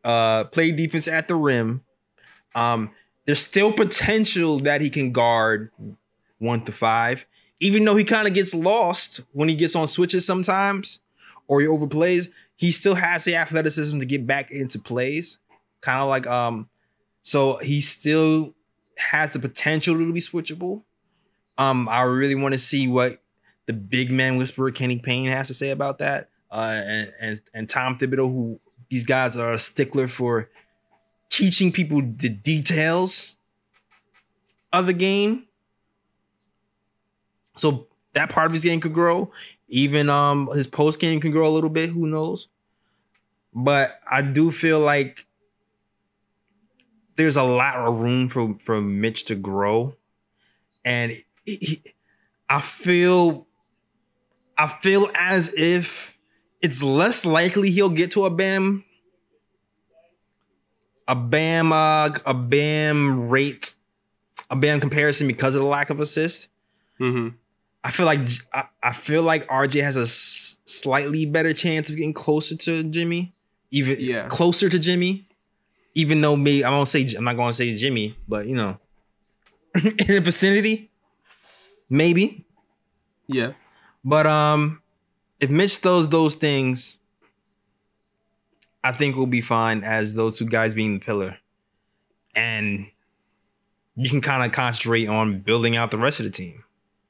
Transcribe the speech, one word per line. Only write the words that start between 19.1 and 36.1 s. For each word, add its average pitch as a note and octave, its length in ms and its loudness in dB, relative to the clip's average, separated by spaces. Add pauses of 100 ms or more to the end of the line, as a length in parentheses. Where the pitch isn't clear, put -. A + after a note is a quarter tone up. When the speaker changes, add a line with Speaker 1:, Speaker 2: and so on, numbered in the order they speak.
Speaker 1:
the C3+ 80 -6
potential D#3 580 -2
to E3 140 0
be E3+ 80 -4
switchable. F3 640 -8 (760)
Um, C3 300 0
I A#2+ 140 2
really C3 340 0
wanna C3+ 220 -2
see C#3 280 -2
what B2+ 340 0 (440)
the A2+ 80 -6
big A#2 400 -4
man C3 240 2
whisperer C3 340 -2
Kenny B2 280 -4
Payne B2+ 320 -2
has C3+ 180 -4
to C3+ 60 -10
say C#3 160 -6
about C#3 280 -4
that. C#3+ 300 -6 (240)
Uh, A2 320 -4
and, G#2 360 -6
and, A2 200 -8 (140)
and A2 140 -10
Tom B2+ 300 -2
Thibodeau, C3 320 0
who A#2 300 -6 (300)
these B2 140 -4
guys B2+ 320 0
are A#2 160 -2
a A#2 60 -2
stickler C3+ 480 -2
for A#2+ 420 -2 (840)
teaching F3+ 420 2
people D3+ 300 0
the B2 260 -4
details D#3 1080 -2 (1400)
of F3+ 140 2
the F#3 60 2
game. G3+ 540 0 (2000)